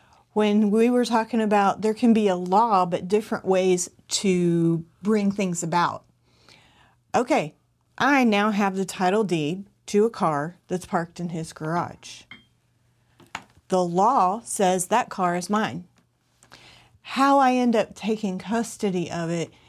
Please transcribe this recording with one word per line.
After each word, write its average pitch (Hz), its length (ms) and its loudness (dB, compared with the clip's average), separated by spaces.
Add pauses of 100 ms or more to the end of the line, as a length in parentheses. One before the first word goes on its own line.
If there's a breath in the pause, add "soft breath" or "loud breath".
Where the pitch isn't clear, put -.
(320 soft breath)
When 208 380 2
we 226 180 4
were 247 160 2
talking 226 360 -2
about 202 400 2
there 220 120 0
can 226 200 2
be 214 160 4
a 185 80 0
law, 190 500 2
but 175 220 -4
different 214 360 -2
ways 185 460 2 (320)
to 170 640 2 (180)
bring 202 300 0
things 190 320 -4
about. 170 400 -2 (1120 soft breath)
Okay, 220 400 0 (420)
I 269 240 2
now 214 300 2
have 196 240 0
the 190 80 -2
title 190 400 0
deed 170 400 -4 (220)
to 208 180 2
a 233 60 0
car 160 460 -4 (120)
that's 180 180 -6
parked 170 340 -4
in 170 100 -8
his 160 220 -8
garage. - 680 -8 (1500)
The 185 160 2
law 190 600 2
says 185 440 0
that 240 200 0
car 175 280 -2
is 180 120 -8
mine. 196 360 -4 (1200 loud breath)
How 277 360 2
I 254 160 4
end 247 220 2
up - 180 -2
taking 202 440 -4
custody 196 720 -4
of 165 200 -6
it 170 200 -4 (180 soft breath)